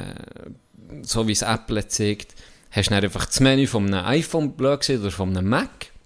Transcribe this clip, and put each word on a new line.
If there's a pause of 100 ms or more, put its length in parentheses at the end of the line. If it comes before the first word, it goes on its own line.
(1040)
so
wie
es
Apple
zeigt, (360)
hast
du
dann
einfach
das
Menü
von
einem
iPhone,
blöd
gesagt,
oder
von
einem
Mac (160)